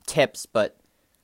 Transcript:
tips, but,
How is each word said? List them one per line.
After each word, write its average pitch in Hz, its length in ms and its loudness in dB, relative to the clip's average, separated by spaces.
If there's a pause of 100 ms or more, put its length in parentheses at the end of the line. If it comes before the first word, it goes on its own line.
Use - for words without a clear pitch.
tips, - 400 -2
but, - 320 -2 (460)